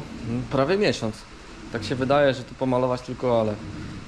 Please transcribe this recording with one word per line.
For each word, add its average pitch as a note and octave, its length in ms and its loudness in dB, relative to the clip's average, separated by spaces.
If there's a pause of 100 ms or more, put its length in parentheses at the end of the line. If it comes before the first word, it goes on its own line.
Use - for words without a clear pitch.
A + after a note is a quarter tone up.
(300)
mm, A#2+ 120 -2
prawie C#3 360 2
miesiąc. A#2 380 0 (560)
Tak A#2 120 -4
się C#3 120 -2
wydaje, C3+ 380 6
że A#2+ 100 -6
tu - 120 -14
pomalować B2+ 460 2
tylko, A#2+ 400 2
ale G#2+ 140 2 (520)